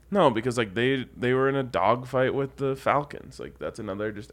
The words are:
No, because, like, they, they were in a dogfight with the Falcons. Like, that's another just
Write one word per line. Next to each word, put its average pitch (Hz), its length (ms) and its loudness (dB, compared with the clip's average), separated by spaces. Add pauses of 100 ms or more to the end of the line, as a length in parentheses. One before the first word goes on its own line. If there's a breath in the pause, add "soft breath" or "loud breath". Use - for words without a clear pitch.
(120)
No, 185 180 6
because, 120 280 0
like, 107 180 -2
they, 123 300 2 (100)
they 123 180 0
were 131 160 2
in 139 60 0
a 139 80 0
dogfight 123 720 2
with 139 220 -4
the 135 180 -2
Falcons. - 640 -2
Like, - 180 -12
that's 73 220 -8
another 104 320 -6
just 104 220 -14